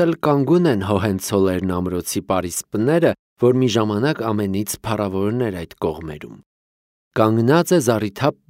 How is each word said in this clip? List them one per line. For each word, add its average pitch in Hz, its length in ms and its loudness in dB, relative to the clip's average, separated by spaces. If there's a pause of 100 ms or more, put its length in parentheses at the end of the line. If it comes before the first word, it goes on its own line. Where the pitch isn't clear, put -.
էլ 165 160 2
կանգուն 151 480 2
են 104 220 0
Հոհենցոլերն 95 840 0
ամրոցի 90 560 -4
պարիսպները, 107 880 0 (260)
որ 123 160 6
մի 127 160 2
ժամանակ 110 560 0
ամենից 104 560 -2
փառավորն 104 640 -2
էր 92 140 -6
այդ - 180 -16
կողմերում։ 78 560 -8 (800)
Կանգնած 117 560 2
է 180 80 4
զառիթափ 113 580 0 (120)